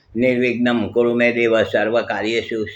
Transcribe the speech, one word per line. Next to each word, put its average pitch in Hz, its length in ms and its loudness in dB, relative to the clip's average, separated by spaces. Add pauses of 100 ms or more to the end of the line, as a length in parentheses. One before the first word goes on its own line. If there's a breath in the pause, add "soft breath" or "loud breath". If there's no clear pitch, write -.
(160 loud breath)
નિર્વિઘ્નમ 120 720 0
કુરુ 120 260 2
મે 120 180 2
દેવ 113 300 2
સર્વકાર્યેષુ 110 1120 -2